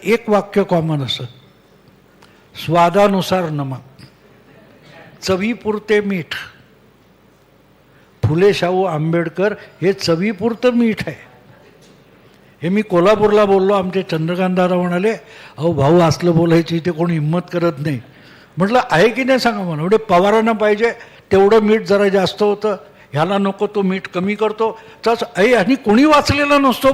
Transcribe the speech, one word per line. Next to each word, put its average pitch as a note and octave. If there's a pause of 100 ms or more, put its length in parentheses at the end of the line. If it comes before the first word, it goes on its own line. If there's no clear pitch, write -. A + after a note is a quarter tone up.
एक A3
वाक्य G3+
कॉमन D#3+
असतं, B2+ (1300)
'स्वादानुसार F3+
नमक, C#3 (1400)
चवीपुरते G#3
मीठ.' G3 (1900)
फुले F3+
शाहू F#3
आंबेडकर E3+ (280)
हे F#3+
चवीपुरतं G3+
मीठ A#3
आहे." C#3+ (1500)
हे D#3+
मी G3+
कोल्हापूरला G#3
बोललो, G3
आमचे F#3
चंद्रकांत F3+
दादा F3+
म्हणाले, F3+ (460)
"अहो E3+
भाऊ, C#3+
असलं E3
बोलायची E3+
इथे E3+
कोणी E3+
हिंमत D#3+ (120)
करत E3+
नाही." C#3+ (560)
म्हटलं, G3+ (100)
"आहे F3
की B3
नाही B3+
सांगा?" A3+
म्हणा. E3+
म्हणजे F#3+
पवारांना G#3+
पाहिजे G#3+ (400)
तेवढं G3+
मीठ G#3+
जरा G3
जास्त F#3+
होतं, G#3 (360)
ह्याला F3
नको G3
तो G3+
मीठ F#3+
कमी F#3+
करतो. G#3+ (260)
तसं, A3+ (100)
अरे, A3+
आणि G#3+
कोणी A#3
वाचलेला C#4+
नसतो C4+